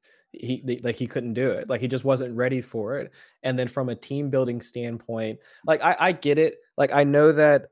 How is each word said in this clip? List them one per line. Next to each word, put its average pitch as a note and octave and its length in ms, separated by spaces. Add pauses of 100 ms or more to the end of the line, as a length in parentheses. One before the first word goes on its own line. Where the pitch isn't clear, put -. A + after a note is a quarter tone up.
(320)
he, B2 340
they, B2 120
like, A#2+ 180
he B2 100
couldn't A#2+ 300
do B2 160
it. - 180
Like, A#2+ 100
he B2+ 80
just B2+ 160
wasn't B2+ 320
ready B2+ 240
for A2+ 380
it. - 140 (320)
And B2+ 140
then B2+ 100
from B2+ 220
a A#2 60
team C#3 360
building A#2+ 300
standpoint, A2+ 760 (260)
like, D#3 200
I, E3+ 160
I F3+ 120
get C#3+ 280
it. D#3+ 160 (200)
Like, C#3 160
I C#3+ 120
know D3 300
that, D3 380